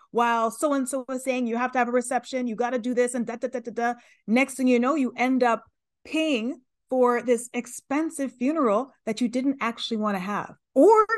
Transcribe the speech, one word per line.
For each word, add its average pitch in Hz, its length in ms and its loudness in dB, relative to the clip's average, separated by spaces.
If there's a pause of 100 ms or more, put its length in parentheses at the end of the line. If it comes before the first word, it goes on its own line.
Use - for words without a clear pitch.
(100)
while 233 400 0
so-and-so 269 580 -2
was 262 160 -8
saying, 254 220 -2
"You 226 100 -4
have 247 160 -2
to 254 60 0
have 240 100 2
a 240 40 -2
reception, 247 540 -2
you 226 80 -6
gotta 240 240 -2
do 240 140 -4
this," 240 220 0
and 240 120 -4
da, 226 100 -8
da, 240 120 -6
da, 240 120 -8
da, 233 120 -10
da. 233 220 -2 (320)
Next 262 280 2
thing 262 140 0
you 247 100 6
know, 247 160 2
you 262 220 0
end 254 260 2
up 233 220 2 (400)
paying 294 560 -2 (300)
for 247 320 2
this 233 300 0
expensive 277 800 -6
funeral 262 600 0 (140)
that 220 140 -4
you 247 80 2
didn't 262 320 -2
actually 226 360 -6
wanna 208 220 -2
have. 185 360 -6 (200)
Or 415 320 8 (120)